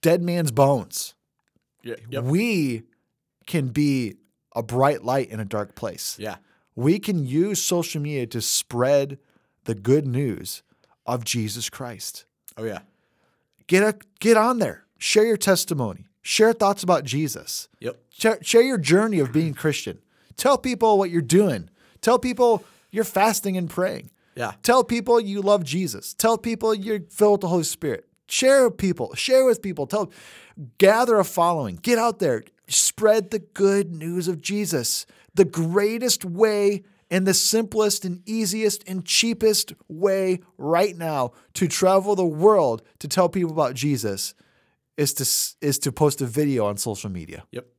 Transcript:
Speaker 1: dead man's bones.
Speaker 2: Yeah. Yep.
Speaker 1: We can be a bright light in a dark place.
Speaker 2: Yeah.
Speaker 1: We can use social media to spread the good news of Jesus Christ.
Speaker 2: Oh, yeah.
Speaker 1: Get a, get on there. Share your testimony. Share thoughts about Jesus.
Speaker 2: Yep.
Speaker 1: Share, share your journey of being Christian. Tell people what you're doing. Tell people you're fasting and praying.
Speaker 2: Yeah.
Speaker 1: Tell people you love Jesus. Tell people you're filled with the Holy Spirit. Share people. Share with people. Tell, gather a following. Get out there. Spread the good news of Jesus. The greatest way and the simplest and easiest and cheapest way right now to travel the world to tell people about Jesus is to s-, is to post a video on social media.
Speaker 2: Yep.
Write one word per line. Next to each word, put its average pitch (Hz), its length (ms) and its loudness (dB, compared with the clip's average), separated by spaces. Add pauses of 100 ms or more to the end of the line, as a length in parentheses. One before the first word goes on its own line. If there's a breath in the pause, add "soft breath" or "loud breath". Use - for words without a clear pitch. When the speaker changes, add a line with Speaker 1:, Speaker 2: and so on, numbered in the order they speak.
Speaker 1:
dead 175 200 2
man's 175 280 -2
bones. 135 640 0 (680)
Speaker 2:
Yeah. 117 120 -10 (160)
Yep. 120 140 -6
Speaker 1:
We 156 580 0 (640)
can 143 220 -2
be 131 480 -2 (380)
a 117 80 -4
bright 127 420 0
light 127 260 -2
in 110 100 -10
a 107 40 -6
dark 104 300 -6
place. - 440 -10
Speaker 2:
Yeah. 104 180 -10 (380)
Speaker 1:
We 151 240 2
can 165 260 -2
use 165 380 -2
social 165 400 -4
media 143 260 -6
to 117 120 -6
spread 139 800 0 (460)
the 113 100 -4
good 127 320 4
news 120 560 -4 (440)
of 120 180 -4
Jesus 110 460 -6
Christ. - 540 -14 (320)
Speaker 2:
Oh, 110 80 -12
yeah. 101 160 -8 (840)
Speaker 1:
Get 185 160 4
a, 214 140 0 (240)
get 220 160 6
on 233 220 2
there. 151 260 -4 (140)
Share - 260 4
your 226 120 2
testimony. 156 720 0 (160)
Share 220 300 4
thoughts 202 300 0
about 175 220 2
Jesus. 135 640 -6 (120)
Speaker 2:
Yep. 113 200 -10 (100)
Speaker 1:
Share, 220 320 0
share 233 200 6
your 254 160 2
journey 180 420 2
of 127 120 0
being 156 220 0
Christian. - 460 -6 (360 soft breath)
Tell 269 220 2
people 220 400 2
what 190 120 0
you're 170 120 0
doing. 143 480 2 (300 soft breath)
Tell 240 180 2
people 247 460 0 (260 soft breath)
you're 214 140 -2
fasting 196 520 0
and 175 140 -4
praying. - 400 -6 (240)
Speaker 2:
Yeah. 113 180 -8 (120)
Speaker 1:
Tell 254 180 4
people 233 380 2
you 202 200 -6
love 202 220 2
Jesus. 156 520 -6
Tell 226 220 0
people 226 380 -4
you're 208 260 -6 (100)
filled 208 240 4
with 202 80 -2
the 185 60 -4
Holy 175 160 2
Spirit. - 440 -6 (200)
Share 262 440 4
people. 180 420 -4
Share 262 300 2
with 247 180 2
people. 151 240 -6
Tell, 202 240 -4 (680 loud breath)
gather 220 420 6
a 180 40 4
following. 160 520 -2
Get 240 200 0
out 226 220 0
there. 131 240 0 (260)
Spread 208 600 2
the 220 80 -4
good 196 540 0
news 170 340 -6
of 170 140 -4
Jesus. 185 640 -4 (280 soft breath)
The 190 100 6
greatest 208 800 -2
way 202 580 0 (260 soft breath)
and 185 160 0
the 190 100 2
simplest 214 720 0
and 180 240 -8
easiest 214 600 -2
and 185 160 -8
cheapest 226 680 0 (120)
way 185 540 0 (180 soft breath)
right 170 380 0
now 151 340 -4 (240 soft breath)
to 180 140 0
travel 190 480 2
the 185 100 2
world 160 560 4 (160 soft breath)
to - 80 -14
tell 175 220 2
people 170 240 -2
about 143 220 0
Jesus 117 600 -4 (640)
is 143 180 0
to - 80 -6
s-, - 380 -4
is 143 180 -2
to 131 140 -4
post 147 300 0
a 131 40 -4
video 131 400 -2
on 101 120 -4
social 104 320 -8
media. 90 420 -12
Speaker 2:
Yep. 127 140 -14 (120)